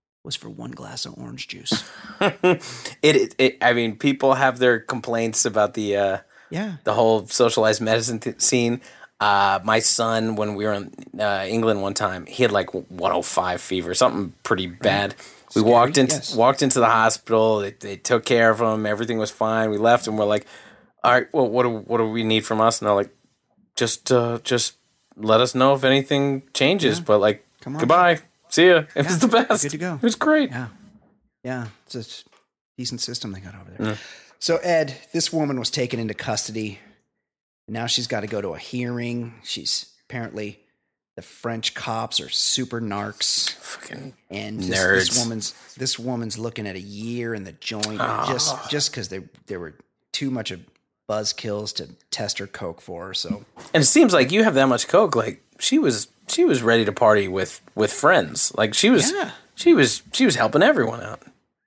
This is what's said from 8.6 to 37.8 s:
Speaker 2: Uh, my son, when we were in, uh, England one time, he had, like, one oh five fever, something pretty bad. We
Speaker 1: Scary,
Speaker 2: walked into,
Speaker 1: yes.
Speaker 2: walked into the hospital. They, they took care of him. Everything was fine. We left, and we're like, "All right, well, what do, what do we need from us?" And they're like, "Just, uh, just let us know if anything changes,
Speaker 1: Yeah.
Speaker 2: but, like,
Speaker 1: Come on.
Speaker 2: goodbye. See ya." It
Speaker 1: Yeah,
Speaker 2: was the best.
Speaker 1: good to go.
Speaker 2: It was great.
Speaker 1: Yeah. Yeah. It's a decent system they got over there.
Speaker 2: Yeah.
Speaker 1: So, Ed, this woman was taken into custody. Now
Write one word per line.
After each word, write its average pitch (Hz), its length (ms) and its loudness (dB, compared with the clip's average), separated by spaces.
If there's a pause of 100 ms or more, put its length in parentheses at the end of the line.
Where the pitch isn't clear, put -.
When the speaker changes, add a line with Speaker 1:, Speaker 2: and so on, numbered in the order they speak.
Speaker 2:
Uh, 101 440 2
my 110 160 2
son, 113 560 0
when 104 180 -4
we 101 100 -6
were 107 100 -2
in, 101 180 -10 (280)
uh, 101 280 -2
England 110 340 0
one 98 120 -4
time, 92 320 -4
he - 180 -2
had, 110 80 2
like, 95 200 0
one 90 400 -4
oh 87 100 0
five 90 380 -2
fever, 90 340 -6
something 101 380 0 (120)
pretty 95 240 -2
bad. 98 460 -2 (420)
We 113 40 2
Speaker 1:
Scary, 110 120 4
Speaker 2:
walked 127 260 4
into, 127 160 2
Speaker 1:
yes. - 200 -8
Speaker 2:
walked 127 280 2
into 131 180 2
the 117 80 4
hospital. 113 680 2
They, 98 140 -6
they 101 240 -12
took 117 280 0
care 117 260 4
of 110 100 0
him. 110 260 0
Everything 110 320 -2
was 107 120 -4
fine. 110 400 -2
We 104 80 -4
left, 117 280 4
and 107 120 -4
we're 107 60 2
like, 104 220 0 (580)
"All 123 80 6
right, 123 200 2
well, 135 160 2
what 120 160 2
do, 120 60 0
what 113 280 -4
do 113 80 2
we 113 180 -4
need 110 220 2
from 110 140 0
us?" 113 200 2
And 104 80 -4
they're 104 60 4
like, 101 200 -2 (600)
"Just, - 360 -2
uh, 117 320 2
just - 300 -2 (420)
let 110 240 4
us 123 140 2
know 135 200 4
if 135 100 -4
anything 139 580 2 (120)
changes, 165 440 2
Speaker 1:
Yeah. 175 80 -8
Speaker 2:
but, 107 120 4
like, 101 260 2 (160)
Speaker 1:
Come 131 160 -10
on. 156 40 -4
Speaker 2:
goodbye. 165 400 4 (280)
See 175 200 6
ya." 175 100 8
It 151 180 -2
Speaker 1:
Yeah, 143 60 0
Speaker 2:
was 170 160 0
the 247 100 4
best. 226 360 2
Speaker 1:
good 214 80 -2
to 156 60 -6
go. 175 180 -6
Speaker 2:
It 127 60 -6
was 233 140 0
great. 302 340 2
Speaker 1:
Yeah. 123 180 -8 (760)
Yeah. 123 220 -8 (200)
It's - 80 -18
a - 300 -14 (540)
decent 123 240 -8
system - 300 -8
they 95 80 -14
got 95 140 -18
over 95 220 -20
there. 107 120 -4
Speaker 2:
Yeah. 107 80 -4 (420)
Speaker 1:
So, 165 180 0
Ed, 156 400 0 (160)
this 165 200 -2
woman 143 260 -2
was 117 120 -4
taken 123 300 -4
into 107 140 -4
custody. 107 640 -6 (920)
Now 113 180 -8